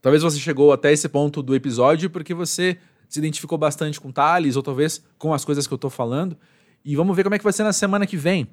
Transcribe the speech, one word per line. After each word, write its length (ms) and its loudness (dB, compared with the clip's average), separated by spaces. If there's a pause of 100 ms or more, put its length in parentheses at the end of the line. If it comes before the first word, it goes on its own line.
Talvez 220 4
você 160 0
chegou 340 4
até 200 4
esse 160 0
ponto 340 -2
do 120 -2
episódio 560 2
porque 240 -10
você 440 -4 (300)
se 100 -10
identificou 400 -4
bastante 420 -2
com 80 -16
o 40 -14
Thales, 440 2
ou 60 -2
talvez 420 -4 (140)
com 160 -2
as 100 -4
coisas 220 -4
que 80 -6
eu 40 -8
tô 120 -6
falando. 460 -4 (480)
E 120 -4
vamos 180 2
ver 80 2
como 120 0
é 40 0
que 60 -8
vai 80 2
ser 120 -2
na 80 0
semana 340 0
que 100 -6
vem. 360 -2